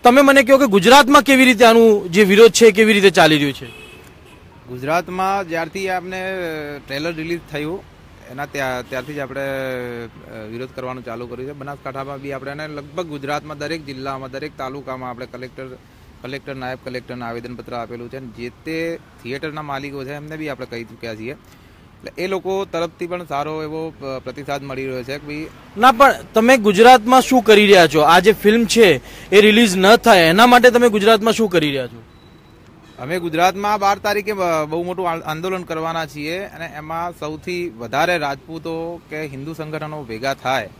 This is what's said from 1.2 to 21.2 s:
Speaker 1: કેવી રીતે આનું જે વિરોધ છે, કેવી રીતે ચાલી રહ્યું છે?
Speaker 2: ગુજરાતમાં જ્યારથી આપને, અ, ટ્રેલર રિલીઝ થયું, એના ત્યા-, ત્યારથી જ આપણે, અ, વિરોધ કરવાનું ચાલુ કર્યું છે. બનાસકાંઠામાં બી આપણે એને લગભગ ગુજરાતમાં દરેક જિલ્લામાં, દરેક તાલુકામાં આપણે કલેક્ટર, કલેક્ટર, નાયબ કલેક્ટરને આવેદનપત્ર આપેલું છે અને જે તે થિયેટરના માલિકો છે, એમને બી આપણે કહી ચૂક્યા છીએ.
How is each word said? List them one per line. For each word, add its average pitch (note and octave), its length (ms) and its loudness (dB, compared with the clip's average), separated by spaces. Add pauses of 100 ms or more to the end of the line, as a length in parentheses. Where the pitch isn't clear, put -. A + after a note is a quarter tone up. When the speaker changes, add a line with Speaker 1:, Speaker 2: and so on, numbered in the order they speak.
Speaker 1:
કેવી C4 220 4
રીતે B3 200 4
આનું A3+ 460 4
જે G3+ 140 4
વિરોધ G3+ 280 8
છે, A3+ 180 6
કેવી G#3+ 220 2
રીતે G3 180 4
ચાલી D#3 260 4
રહ્યું C#3+ 160 -2
છે? C3 140 -14 (1000)
Speaker 2:
ગુજરાતમાં F3+ 800 -4
જ્યારથી E3 400 -8
આપને, F#3 340 -8
અ, D#3+ 560 -8 (100)
ટ્રેલર D3+ 260 -6
રિલીઝ E3 260 -8 (120)
થયું, D3+ 320 -8 (460)
એના C#3 160 -10
ત્યા-, C3 420 -6
ત્યારથી C3 260 -10
જ C#3+ 40 -8
આપણે, C3+ 220 -10
અ, B2 1120 -10
વિરોધ B2 240 -12
કરવાનું B2+ 300 -12
ચાલુ A#2 220 -12
કર્યું B2 220 -12
છે. D3 40 -14
બનાસકાંઠામાં C#3 680 -12
બી C#3 120 -12
આપણે C3+ 180 -12
એને D#3 180 -12
લગભગ D3 380 -10
ગુજરાતમાં D3 520 -10
દરેક D3+ 260 -10
જિલ્લામાં, C3+ 460 -12
દરેક C#3 280 -12
તાલુકામાં C3 520 -12
આપણે B2 160 -14
કલેક્ટર, B2+ 500 -16 (460)
કલેક્ટર, C3+ 320 -12
નાયબ C3 300 -10
કલેક્ટરને B2 400 -12
આવેદનપત્ર A#2 500 -12
આપેલું A#2+ 340 -12
છે C3 80 -16
અને C3 100 -14
જે A#2 220 -14
તે D#3+ 500 -10 (240)
થિયેટરના D3 400 -10
માલિકો C#3 420 -10
છે, C#3 80 -12
એમને D3+ 240 -14
બી D#3 120 -10
આપણે B2+ 180 -10
કહી A#2 180 -12
ચૂક્યા A2 300 -14
છીએ. A2 180 -12